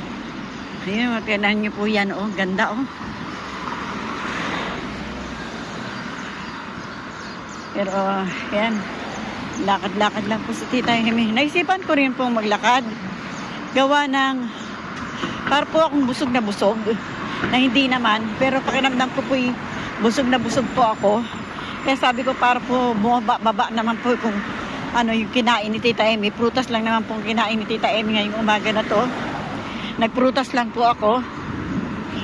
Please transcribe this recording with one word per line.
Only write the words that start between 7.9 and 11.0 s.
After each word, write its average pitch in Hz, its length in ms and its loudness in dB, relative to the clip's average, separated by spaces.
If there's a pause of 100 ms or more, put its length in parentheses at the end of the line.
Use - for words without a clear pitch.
ayan. 220 200 2 (920)
Lakad-lakad 202 640 0
lang 214 160 0
po 233 80 -4
si - 160 -6
Tita 240 240 2
Emmy. 226 400 2